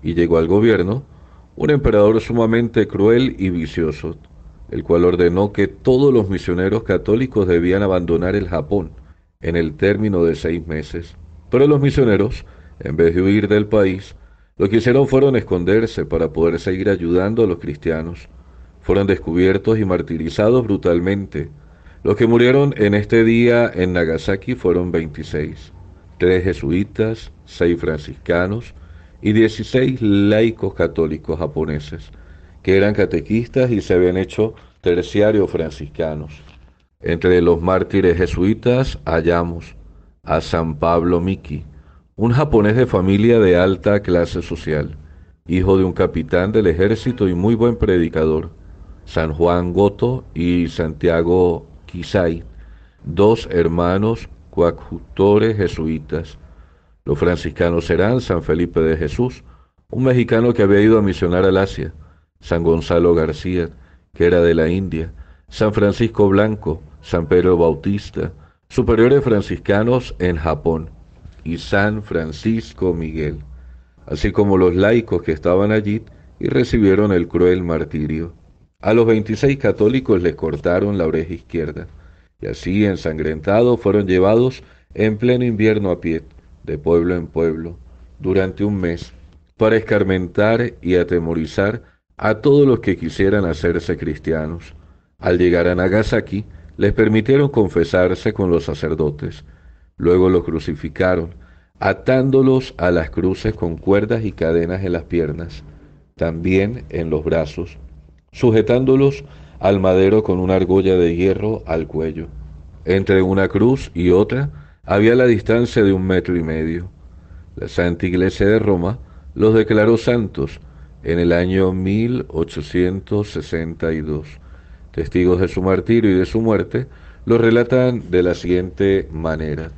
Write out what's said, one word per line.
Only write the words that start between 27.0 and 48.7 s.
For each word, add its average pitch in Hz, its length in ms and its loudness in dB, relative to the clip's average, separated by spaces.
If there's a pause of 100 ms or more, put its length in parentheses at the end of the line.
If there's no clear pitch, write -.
seis 87 340 0
franciscanos 85 960 -4 (480)
y 107 120 0
dieciséis 113 680 0
laicos 104 720 2
católicos 80 640 -2
japoneses, 78 760 -8 (500)
que 92 160 2
eran 101 160 2
catequistas 107 800 -2
y 101 100 0
se 92 140 0
habían 90 200 2
hecho 107 380 -2 (260)
terciarios 101 720 0
franciscanos. 76 880 -8 (600)
Entre 87 400 2
los 85 200 2
mártires 92 560 0
jesuitas 110 880 0
hallamos 85 720 -2 (480)
a 80 160 -2
San 82 360 -4
Pablo 85 440 0
Miki, 85 460 -6 (500)
un 113 160 0
japonés 117 440 2
de 127 100 4
familia 104 540 2
de 92 160 6
alta 95 460 2
clase 87 420 -2
social, 78 520 -6 (520)
hijo 92 320 2
de 92 40 4
un 90 100 0
capitán 90 580 -2
del 107 160 2
ejército 101 600 0
y 90 60 0
muy 101 220 0
buen 117 200 0
predicador, 80 760 0 (540)